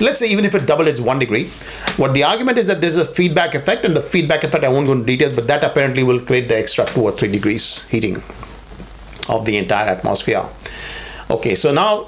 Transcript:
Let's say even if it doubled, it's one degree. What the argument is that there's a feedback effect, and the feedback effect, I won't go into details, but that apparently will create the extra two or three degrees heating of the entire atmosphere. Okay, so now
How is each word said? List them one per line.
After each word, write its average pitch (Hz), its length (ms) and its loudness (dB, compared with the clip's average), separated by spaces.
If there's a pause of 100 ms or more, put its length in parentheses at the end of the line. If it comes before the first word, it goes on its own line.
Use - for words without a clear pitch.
Let's 277 180 2
say 233 80 0
even 208 160 2
if 196 100 0
it 160 120 0
doubled, 156 240 4
it's 120 100 0
one 123 180 0
degree. 123 300 0 (480)
What 135 180 2
the 139 120 4
argument 233 320 2
is 208 100 2
that 175 140 0
there's 170 160 2
a 165 80 2
feedback 170 500 2
effect, 196 300 0
and 170 100 2
the 139 60 2
feedback 156 420 0
effect, 139 220 0
I - 20 4
won't 135 200 2
go 135 40 2
into 123 140 0
details, 131 260 2
but - 160 -2
that 143 160 2
apparently 135 400 0
will 123 160 4
create 123 300 0
the 113 80 2
extra 110 300 0
two 123 160 0
or 101 100 2
three 107 180 0
degrees 104 560 0
heating 107 340 -2 (1080)
of 110 160 0
the 110 100 0
entire 101 320 0
atmosphere. 98 560 -2 (840)
Okay, - 240 0
so 143 180 2
now 208 360 0